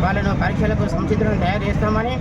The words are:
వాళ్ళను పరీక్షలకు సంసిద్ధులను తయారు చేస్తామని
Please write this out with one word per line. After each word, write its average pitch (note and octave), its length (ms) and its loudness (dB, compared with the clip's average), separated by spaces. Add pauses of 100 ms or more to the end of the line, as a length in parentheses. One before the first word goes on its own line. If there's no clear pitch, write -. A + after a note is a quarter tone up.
వాళ్ళను G3 380 0
పరీక్షలకు G#3 460 0
సంసిద్ధులను - 520 0
తయారు F#3+ 240 0
చేస్తామని G#3+ 580 0